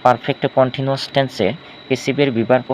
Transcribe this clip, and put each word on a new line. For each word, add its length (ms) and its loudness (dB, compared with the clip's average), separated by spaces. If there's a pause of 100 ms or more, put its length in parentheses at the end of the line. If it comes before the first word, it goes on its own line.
পারফেক্ট 520 0
কন্টিনিউয়াস 580 -2
টেন্সের 400 0 (340)
প্যাসিভের 440 0
বিভাগ 300 2 (120)